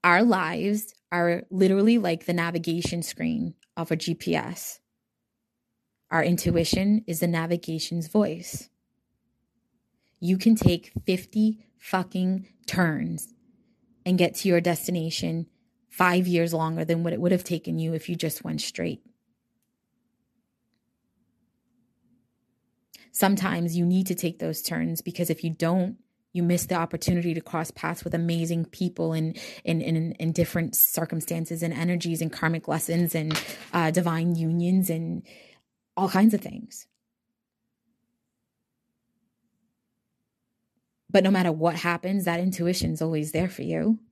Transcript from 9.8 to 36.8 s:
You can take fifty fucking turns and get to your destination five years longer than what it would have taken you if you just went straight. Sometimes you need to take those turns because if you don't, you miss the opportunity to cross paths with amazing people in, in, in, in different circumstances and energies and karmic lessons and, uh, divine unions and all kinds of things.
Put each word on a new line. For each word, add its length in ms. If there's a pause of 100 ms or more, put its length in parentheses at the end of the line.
You 180
can 180
take 380 (120)
fifty 600 (140)
fucking 680 (200)
turns 680 (720)
and 120
get 180
to 120
your 140
destination 880 (420)
five 360
years 300
longer 280
than 200
what 100
it 80
would 100
have 120
taken 340
you 160
if 160
you 60
just 280
went 160
straight. 440 (4000)
Sometimes 680
you 80
need 220
to 80
take 240
those 240
turns 380
because 280
if 140
you 80
don't, 460 (340)
you 100
miss 240
the 80
opportunity 640
to 60
cross 280
paths 340
with 120
amazing 500
people 480
in, 220 (280)
in, 180
in, 320
in 180
different 440
circumstances 840
and 100
energies 520
and 100
karmic 340
lessons 460
and, 260 (320)
uh, 200
divine 420
unions 560
and 320 (760)
all 140
kinds 240
of 80
things. 460 (4000)